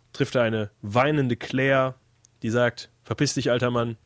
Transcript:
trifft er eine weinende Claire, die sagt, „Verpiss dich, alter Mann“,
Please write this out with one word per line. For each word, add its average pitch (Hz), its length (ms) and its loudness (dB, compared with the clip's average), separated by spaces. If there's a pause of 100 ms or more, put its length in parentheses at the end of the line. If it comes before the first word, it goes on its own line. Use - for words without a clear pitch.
(120)
trifft - 220 -4
er 123 80 4
eine 110 280 0 (120)
weinende 127 540 2
Claire, 131 580 0 (480)
die 117 80 -4
sagt, 120 400 0 (140)
„Verpiss 135 300 -2
dich, 127 160 -2
alter 123 200 0
Mann“, 117 360 -2